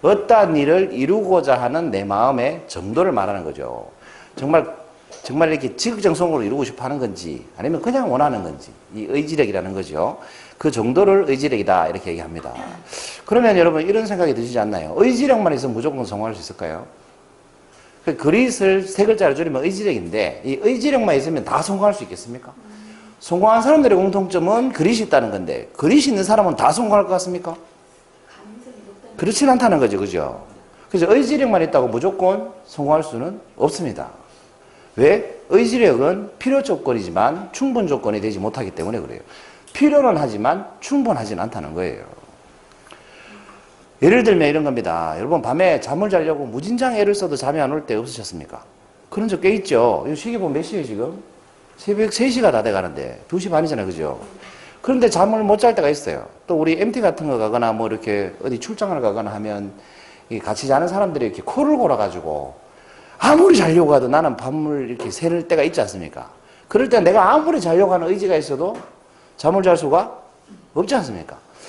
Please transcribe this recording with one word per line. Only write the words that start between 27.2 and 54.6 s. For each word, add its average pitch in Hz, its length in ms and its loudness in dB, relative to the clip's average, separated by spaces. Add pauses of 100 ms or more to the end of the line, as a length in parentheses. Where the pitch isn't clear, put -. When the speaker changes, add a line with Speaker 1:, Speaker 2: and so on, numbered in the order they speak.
Speaker 2:
가능성이 - 460 -20 (100)
높다는 - 320 -20
Speaker 1:
그렇진 269 320 2
않다는 233 300 4
거죠. 104 200 2
그죠? 85 460 -4 (440)
그래서 180 240 2
의지력만 247 500 2
있다고 139 260 2
무조건 190 640 -2 (140)
성공할 151 380 -2
수는 156 380 -10 (160)
없습니다. 113 520 -4 (840)
왜? 165 400 4 (140)
의지력은 202 880 2
필요 269 240 0
조건이지만 123 880 -2
충분 240 360 -2
조건이 110 340 -2
되지 101 180 -4
못하기 104 320 -6
때문에 95 280 -6
그래요. 60 200 -12 (540)
필요는 277 440 4
하지만 139 480 -2 (140)
충분하진 139 600 -2
않다는 85 360 -8
거예요. 82 280 -6 (2000)
예를 220 220 6
들면 180 240 4
이런 151 160 0
겁니다. 85 540 -2
여러분 143 240 -2
밤에 160 400 0
잠을 175 280 -4
자려고 156 360 0
무진장 226 500 -4
애를 202 200 2
써도 175 200 -4
잠이 143 240 -4
안 135 120 0
올 147 140 -6
때 117 100 -4
없으셨습니까? 110 680 -10 (460)
그런 220 180 -4
적 - 140 -4
꽤 190 140 4
있죠. 117 500 2
이거 151 100 -4
시계 226 220 -8
보면 170 160 -4
몇 151 100 -2
시예요 180 220 -6
지금? 123 360 -8 (560)
새벽 208 360 -2
세 254 160 0
시가 226 220 4
다 110 120 2
돼가는데 85 640 -4
두 180 120 -4
시 185 100 -6
반이잖아요. 151 360 -2
그죠? 78 340 -6 (600)